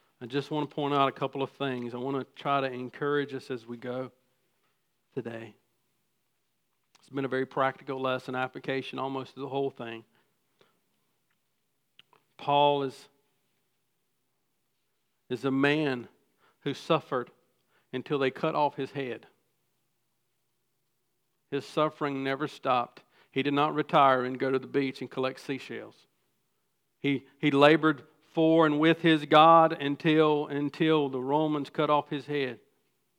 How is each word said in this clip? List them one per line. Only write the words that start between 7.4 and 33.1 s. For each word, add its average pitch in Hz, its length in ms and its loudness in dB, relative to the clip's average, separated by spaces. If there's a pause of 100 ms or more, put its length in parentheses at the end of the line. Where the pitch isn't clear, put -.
practical 135 540 -4
lesson, 131 340 -6
application 131 640 -8
almost 135 360 -8
to 131 60 -16
the 139 80 -10
whole 135 220 -4
thing. 113 340 -14 (2250)
Paul 143 460 2
is, - 260 -10 (2250)
is 120 140 -6
a 135 60 0
man 135 580 0 (520)
who 143 140 -6
suffered 139 560 -2 (600)
until 127 260 -4
they 135 120 2
cut 160 240 -4
off 147 220 -2
his 135 140 -8
head. 127 360 -10 (2250)
His 143 140 -6
suffering 147 580 -2
never 135 240 -4
stopped. 127 560 -2 (280)
He 135 120 -2
did 139 120 0
not 151 200 2
retire 139 500 4
and 127 140 -6
go 135 120 -2
to 135 80 0
the 127 80 -6
beach 131 340 -4
and 127 100 -10
collect 131 300 -6
seashells. 117 540 -10 (1080)
He, 139 240 -2 (140)
he 147 120 2
labored 147 520 6 (320)
for 160 320 4
and 147 120 2
with 160 220 4
his 160 240 2
God 160 560 8
until, 151 680 2
until 147 600 0
the 131 120 -6
Romans 147 500 -2
cut 151 180 -2
off 147 220 0
his 139 160 -8
head. 139 320 -4 (600)